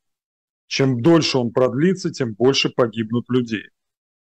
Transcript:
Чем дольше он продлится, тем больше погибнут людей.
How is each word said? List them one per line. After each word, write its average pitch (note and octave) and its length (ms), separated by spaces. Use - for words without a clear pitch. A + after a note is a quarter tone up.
Чем C3 360
дольше D#3 360
он A#2+ 140
продлится, D3+ 580
тем A#2+ 240
больше C3+ 360
погибнут A2+ 580
людей. A#2+ 360